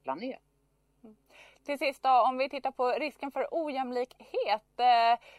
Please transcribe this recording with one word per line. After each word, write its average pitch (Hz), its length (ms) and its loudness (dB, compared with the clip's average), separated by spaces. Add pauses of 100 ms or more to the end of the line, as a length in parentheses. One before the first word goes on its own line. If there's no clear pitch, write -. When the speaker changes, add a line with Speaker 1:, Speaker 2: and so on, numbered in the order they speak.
Speaker 1:
planet. 202 380 -8 (640)
Speaker 2:
Mm. 220 140 -20 (480)
Till 285 140 -4
sist - 240 -2
då, 262 260 6
om 254 100 -2
vi 269 100 -2
tittar 269 220 -6
på 254 180 -2
risken 262 420 -4
för - 200 -6
ojämlikhet. 254 1300 -6
Eh, 233 380 4 (200)